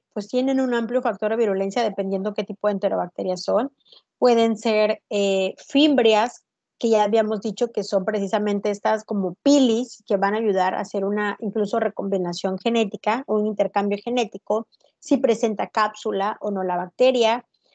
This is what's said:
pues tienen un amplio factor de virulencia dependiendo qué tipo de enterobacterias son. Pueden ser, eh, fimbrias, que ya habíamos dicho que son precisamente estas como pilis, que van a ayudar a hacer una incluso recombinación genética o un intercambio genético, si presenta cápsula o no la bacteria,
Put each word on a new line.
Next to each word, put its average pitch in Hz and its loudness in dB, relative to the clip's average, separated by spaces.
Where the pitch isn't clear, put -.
pues 208 -8
tienen 262 0
un 254 0
amplio 233 -2
factor 214 -2
de 226 -2
virulencia 202 0
dependiendo 196 -2
qué 208 -4
tipo 208 -4
de 208 0
enterobacterias 185 -4
son. 214 0
Pueden 226 4
ser, 214 0
eh, 196 0
fimbrias, 247 2
que 233 0
ya 214 4
habíamos 214 0
dicho 233 -4
que 196 -4
son 190 -2
precisamente 208 -2
estas 214 -2
como 190 -4
pilis, 254 2
que 208 0
van 196 0
a 220 0
ayudar 190 0
a - -4
hacer 196 -6
una 208 -2
incluso 214 -2
recombinación 190 -2
genética 226 -2
o 220 -2
un 214 2
intercambio 202 -2
genético, 226 -4
si 277 0
presenta 220 0
cápsula 214 -2
o 208 -6
no 190 -4
la 180 -2
bacteria, 233 2